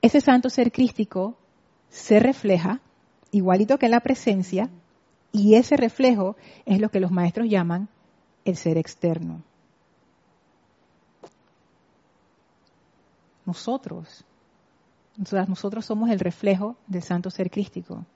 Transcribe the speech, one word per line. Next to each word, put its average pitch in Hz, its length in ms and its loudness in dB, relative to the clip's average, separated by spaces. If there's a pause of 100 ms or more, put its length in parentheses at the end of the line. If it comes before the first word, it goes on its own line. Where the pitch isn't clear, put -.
Ese 254 200 4
santo 254 280 2
ser 240 220 0
crístico 220 640 -4 (520)
se - 300 2
refleja 208 600 0 (500)
igualito 202 460 2
que 262 80 0
en 226 60 4
la 233 100 4
presencia, 190 680 -2 (640)
y 208 240 6
ese 247 220 4
reflejo 233 580 0 (300)
es 196 140 2
lo 214 100 0
que 196 100 -2
los 185 120 0
maestros 180 380 0
llaman 185 400 -2 (560)
el 180 100 -2
ser 160 220 -2
externo. 165 680 -6 (4000)
Nosotros, 175 800 -10 (920)
nosotras, 190 340 -4
nosotros 202 360 -8
somos 220 240 -2
el 202 100 0
reflejo 196 560 -2 (120)
del 180 160 -8
santo 180 260 -4
ser 185 200 -6
crístico. 175 560 -10 (100)